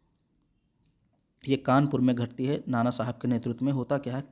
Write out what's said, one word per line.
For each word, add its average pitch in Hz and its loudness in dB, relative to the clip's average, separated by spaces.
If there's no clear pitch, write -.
ये 135 4
कानपुर 139 2
में 127 4
घटती 120 -4
है 143 -2
नाना 123 2
साहब 117 -4
के 123 -2
नेतृत्व 120 -2
में। 139 0
होता 135 -2
क्या 127 -6
है, 139 -6